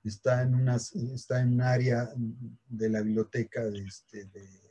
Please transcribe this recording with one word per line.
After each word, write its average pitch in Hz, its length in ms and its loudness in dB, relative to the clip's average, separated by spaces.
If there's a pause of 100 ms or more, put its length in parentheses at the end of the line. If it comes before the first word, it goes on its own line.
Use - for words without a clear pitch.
está 123 400 0
en 127 100 4
unas, 123 420 2
está 127 460 -2
en 123 120 4
un 120 80 4
área 123 540 2
de 117 760 -6
la 107 120 0
biblioteca 110 640 -2
de, 104 180 -4
este, 98 420 -14
de, 98 460 -20